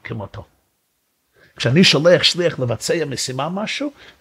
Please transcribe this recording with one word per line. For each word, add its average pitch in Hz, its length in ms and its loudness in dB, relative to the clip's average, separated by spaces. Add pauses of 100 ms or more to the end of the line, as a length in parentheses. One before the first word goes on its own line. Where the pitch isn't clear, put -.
כמותו". 107 420 -12 (1080)
כשאני 135 280 4
שולח 165 400 4
שליח 170 360 0
לבצע 127 480 -2
משימה 131 420 -6
משהו, 214 420 -6 (300)